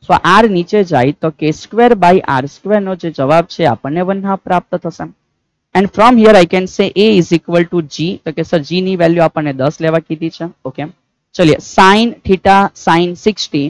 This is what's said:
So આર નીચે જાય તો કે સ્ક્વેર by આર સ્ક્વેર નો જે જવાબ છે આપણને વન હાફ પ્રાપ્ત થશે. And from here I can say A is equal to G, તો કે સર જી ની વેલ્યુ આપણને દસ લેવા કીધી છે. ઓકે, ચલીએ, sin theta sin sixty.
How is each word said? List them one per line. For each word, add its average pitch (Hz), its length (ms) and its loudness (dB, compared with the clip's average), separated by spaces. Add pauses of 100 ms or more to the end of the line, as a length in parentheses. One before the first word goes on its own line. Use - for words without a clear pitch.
So 175 140 0 (140)
આર 214 100 6 (120)
નીચે 185 360 0
જાય 139 300 0
તો 160 180 -2
કે 151 120 -2 (100)
સ્ક્વેર 233 300 2 (120)
by 180 140 4 (180)
આર 127 80 -2 (120)
સ્ક્વેર 208 260 -2
નો 190 140 -6
જે 170 240 -10
જવાબ 160 360 0
છે 170 160 -2
આપણને 147 380 -6
વન 196 180 -4
હાફ 196 220 -4
પ્રાપ્ત 180 340 -4
થશે. 165 240 -12 (680)
And 196 200 0
from 226 260 4
here 214 220 6
I - 20 4
can 185 220 -4
say 196 280 -4
A 202 120 2 (100)
is 170 200 0
equal 170 340 -2
to 175 100 -2 (140)
G, 160 100 -4 (180)
તો 165 140 -8
કે 165 60 -6
સર 160 260 -2
જી 180 120 -2
ની 185 200 -4
વેલ્યુ 170 240 2
આપણને 151 280 -4
દસ 135 320 -4
લેવા 160 200 -2
કીધી 160 320 -8
છે. 165 80 -10 (240)
ઓકે, 175 140 -12 (520)
ચલીએ, 151 220 2 (140)
sin 208 420 2 (140)
theta 190 280 2 (300)
sin 175 300 0 (100)
sixty. 160 440 -4